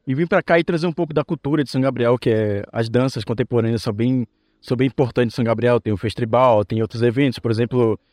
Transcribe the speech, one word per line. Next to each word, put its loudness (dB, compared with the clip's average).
E -2
vir -2
pra 2
cá 2
e 2
trazer -2
um 0
pouco -4
da 2
cultura -2
de -6
São -2
Gabriel, 2
que 0
é, 0
as -2
danças 0
contemporâneas -2
são -4
bem, 0
são -4
bem 2
importantes 0
em -18
São 0
Gabriel. 2
Tem -4
o 0
festival, 2
tem -2
outros -4
eventos. 0
Por -4
exemplo, 0